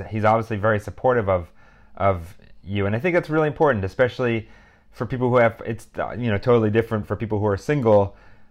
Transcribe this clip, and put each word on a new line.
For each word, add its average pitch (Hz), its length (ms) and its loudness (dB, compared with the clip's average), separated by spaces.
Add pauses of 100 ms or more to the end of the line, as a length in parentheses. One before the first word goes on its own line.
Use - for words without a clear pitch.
he's 104 140 -4
obviously 110 340 2
very 104 220 0
supportive 120 480 -2
of, 92 240 -2 (440)
of 90 420 -2 (260)
you. 98 220 -4
And 101 100 -2
I 113 40 -4
think 170 160 0
that's 165 160 -2
really 156 160 2
important, 143 360 0
especially 117 640 -2 (440)
for 123 160 -8
people 127 220 -2
who 123 80 4
have, 117 280 4
it's, 107 220 -8 (300)
you 120 120 -4
know, 101 80 0
totally 113 320 2
different 110 380 -2
for 107 80 -4
people 104 240 -4
who 104 80 0
are 101 100 0
single. 110 580 2 (360)